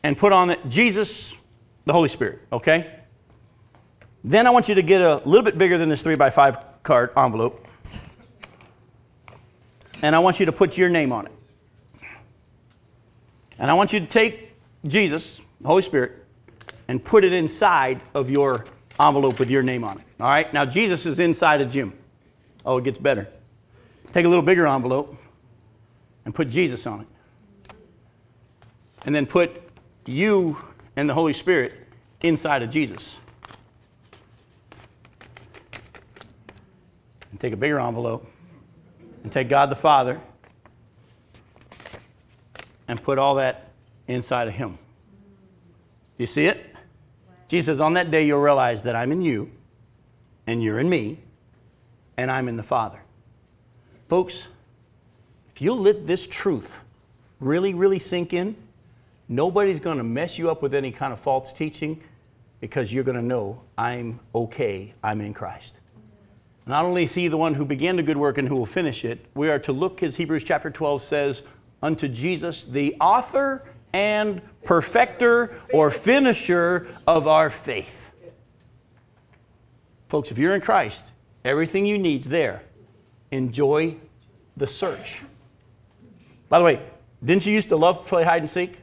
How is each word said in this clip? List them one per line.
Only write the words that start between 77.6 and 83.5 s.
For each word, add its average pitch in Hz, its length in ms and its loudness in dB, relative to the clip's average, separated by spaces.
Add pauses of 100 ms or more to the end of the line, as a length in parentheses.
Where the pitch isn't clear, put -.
Folks, 151 220 -2
if 104 80 -10
you're 165 160 2
in 202 80 0
Christ, 180 500 -2 (320)
everything 160 440 0
you 208 100 0
need's 147 300 -2
there. 127 340 -2 (720)
Enjoy 139 640 -2 (600)